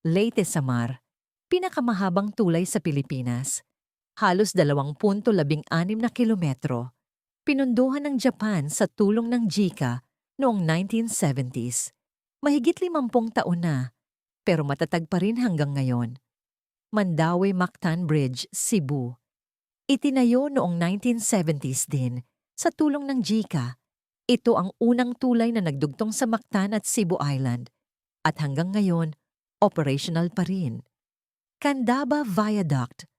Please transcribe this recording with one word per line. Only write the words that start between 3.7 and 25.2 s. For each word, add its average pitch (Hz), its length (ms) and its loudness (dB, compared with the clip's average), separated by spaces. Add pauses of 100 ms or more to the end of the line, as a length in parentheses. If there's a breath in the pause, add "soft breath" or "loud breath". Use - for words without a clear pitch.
Halos 196 320 2
dalawang 147 480 0
punto 208 320 2
labing 156 400 2
anim 196 320 -2
na 233 80 0
kilometro. 147 800 -2 (560)
Pinunduhan 262 560 2
ng 285 160 -2
Japan 214 480 0
sa 180 240 0
tulong 220 400 0
ng 233 160 0
jika 156 560 0 (400)
noong 214 240 2
nineteen 196 400 0
seventies. 127 880 -2 (480)
Mahigit 285 400 2
limampung 247 480 0
taon 175 320 0
na, 135 320 -2 (480)
pero 160 240 0
matatag 165 400 -2
pa 175 160 -2
rin 226 160 0
hanggang 160 320 0
ngayon. 127 480 -2 (720)
Mandaue 180 640 2
Mactan 175 560 -2
Bridge, 135 400 0
Cebu. 135 640 -2 (720)
Itinayo 269 640 2
noong 180 240 0
nineteen 202 480 0
seventies 151 640 0
din, 127 400 -4 (320)
sa - 160 0
tulong 285 320 0
ng 262 160 0
jika. 160 560 -2 (480)
Ito 233 320 2
ang 185 240 -4
unang 240 320 2
tulay 233 400 2